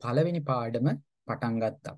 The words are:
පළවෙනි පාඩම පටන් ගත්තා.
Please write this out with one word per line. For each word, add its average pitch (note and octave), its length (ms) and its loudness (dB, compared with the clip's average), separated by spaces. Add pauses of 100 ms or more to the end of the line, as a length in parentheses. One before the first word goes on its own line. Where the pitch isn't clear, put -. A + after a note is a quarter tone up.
පළවෙනි D#3+ 360 2
පාඩම A#2+ 480 0 (400)
පටන් A2+ 320 -2
ගත්තා. - 380 -4